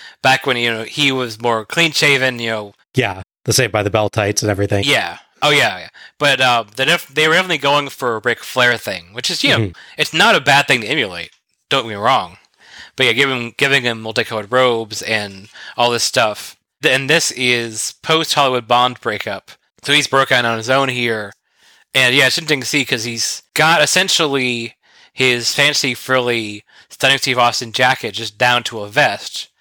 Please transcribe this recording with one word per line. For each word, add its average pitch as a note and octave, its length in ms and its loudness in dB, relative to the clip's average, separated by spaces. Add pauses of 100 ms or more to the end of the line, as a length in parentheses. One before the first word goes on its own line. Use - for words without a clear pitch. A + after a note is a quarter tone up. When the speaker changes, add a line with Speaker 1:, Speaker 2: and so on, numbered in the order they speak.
(220)
Speaker 1:
Back C3 240 2
when, B2+ 120 0
you A#2+ 140 0
know, A2+ 120 -4
he C#3 280 -2
was A#2 300 -4
more A2+ 240 -2
clean-shaven, C#3+ 720 0
you A#2 140 -4
know. G#2 220 -6 (220)
Speaker 2:
Yeah, G2 280 0 (220)
the A2+ 60 -2
Saved A2 220 0
by G#2+ 80 2
the G2+ 80 0
Bell G#2+ 200 2
tights G#2 340 -2
and G#2 80 0
everything. G2 340 0
Speaker 1:
Yeah. B2+ 320 0 (240)
Oh, D3+ 80 2
yeah, A#2 300 2
yeah. F2 100 -16 (300)
But, C#3 200 2
uh, A#2+ 260 2 (100)
they C3 100 0
def-, E3 220 0
they D#3 200 0
were D#3+ 60 4
definitely F3+ 240 0
going C#3+ 320 2
for A#2+ 260 -4
a G#2+ 80 -6
Ric A#2+ 200 0
Flair A#2+ 340 2
thing, F2 340 -10
which A#2+ 200 -6
is, - 120 -4
you C#4 60 2
know, F#3+ 80 4
Speaker 2:
Mm-hmm. G2+ 140 -2 (260)
Speaker 1:
it's D#3 160 -2
not G3 220 4
a D#3 40 4
bad C#3+ 280 4
thing B2 140 2
to G2+ 60 -8
emulate. G2 440 -4 (380)
Don't C3+ 160 0
get A2+ 40 -10
me G#2 60 -8
wrong. G2+ 420 0 (580)
But B2+ 120 2
yeah, A2+ 60 2
giving, B2 440 -2
giving C#3 240 2
him A#2 200 -4
multicolored A2 500 -4
robes A#2 500 0
and G2+ 480 -6 (260)
all A#2+ 140 2
this A#2 140 -2
stuff. - 520 -2 (260)
Th-, C#3 140 2
and C3+ 140 -2
this D#3+ 220 2
is A#2+ 720 -2
post-Hollywood C#3+ 640 0
Blonde B2 360 2
breakup. G#2 500 -8 (320)
So C#3 80 -2
he's C#3+ 160 2
broken C3 380 2
on A#2 120 0
his A2 120 -6
own C3+ 180 2
here. A#2 460 -4 (600)
And C3 220 4
yeah, C3+ 120 4
it's - 100 0
interesting D3+ 240 -2
to A#2+ 40 -8
see C#3 200 -2
'cause A2+ 180 -4
he's A#2 380 -6 (120)
got D#3+ 280 4
essentially C#3 960 0 (360)
his B2 420 0
fancy C#3+ 400 0
frilly A#2 680 -2 (240)
Stunning - 300 0
Steve B2 200 -2
Austin A#2+ 360 0
jacket B2+ 400 0
just G#2 240 -10
down B2 260 2
to A2+ 160 -8
a G#2 80 -8
vest, A2 640 -2 (120)